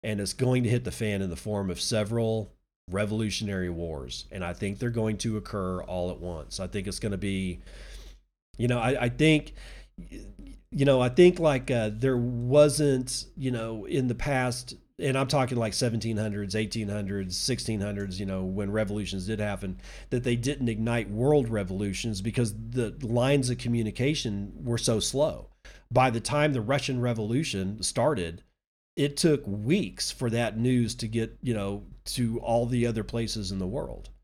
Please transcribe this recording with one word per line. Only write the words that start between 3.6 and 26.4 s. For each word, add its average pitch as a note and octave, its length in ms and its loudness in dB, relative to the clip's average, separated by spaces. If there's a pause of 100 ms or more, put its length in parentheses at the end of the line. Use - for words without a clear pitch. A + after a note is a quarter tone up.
wars. D#2+ 640 -6
And F#2 120 -6
I F2 80 -4
think G2+ 280 -4
they're A#2+ 100 -2
going A2 300 0
to A2 180 -2
occur F#2 460 -4
all F2+ 260 -2
at E2 100 -8
once. E2 400 -8
I F#2+ 60 -4
think F#2+ 220 -4
it's F#2+ 100 -6
gonna G2+ 220 -2
be, F#2+ 420 -2 (960)
you A#2 100 0
know, B2 120 2
I, A#2+ 240 2
I B2 60 2
think, D3+ 440 4 (1160)
you C#3 140 2
know, C3+ 160 6
I B2 80 4
think, F3 280 8
like, C#3+ 320 2
uh, A2 240 2
there B2+ 240 2
wasn't, B2+ 1080 4 (120)
you C3 140 -2
know, A2+ 340 -4
in B2+ 220 0
the A#2+ 80 0
past, B2+ 580 -2 (240)
and C3+ 180 0
I'm C3+ 120 2
talking, B2+ 320 2
like, A2 160 0
seventeen A2+ 420 0
hundreds, G#2 380 -2
eighteen G#2+ 340 -2
hundreds, G2 480 -4
sixteen A2+ 440 -2
hundreds, G2+ 380 -4
you G2+ 60 -4
know, F#2+ 180 -2
when G2 280 -2
revolutions G2 560 -2
did G#2+ 120 -2
happen, G2 400 -4 (300)
that B2 140 0
they A#2+ 120 2
didn't B2 340 0
ignite A2 420 0
world C3 360 4
revolutions G2+ 720 -2
because A2 340 0
the A2+ 480 -4
lines B2 480 2
of A#2 80 -2
communication A#2 920 0 (120)
were A#2+ 160 0
so A2+ 200 4
slow. C3 500 0 (420)
By B2+ 180 6
the A2+ 120 0
time D3 320 2